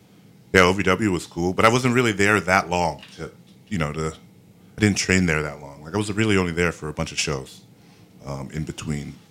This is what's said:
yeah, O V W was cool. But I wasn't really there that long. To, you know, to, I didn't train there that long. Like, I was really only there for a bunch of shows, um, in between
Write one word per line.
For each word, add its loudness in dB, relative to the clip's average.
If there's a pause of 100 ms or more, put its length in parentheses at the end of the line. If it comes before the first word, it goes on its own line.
(520)
yeah, 6
O 6
V -4
W 2
was -2
cool. -2
But 2
I 8
wasn't 2
really 2
there 2
that 0
long. -2 (140)
To, -12 (380)
you -6
know, -2
to, -4
I -18
didn't 4
train 2
there 0
that -8
long. -18
Like, -10
I -2
was -2
really 0
only 2
there 0
for -12
a -8
bunch -6
of -6
shows, -6 (640)
um, -10
in -6
between -10 (160)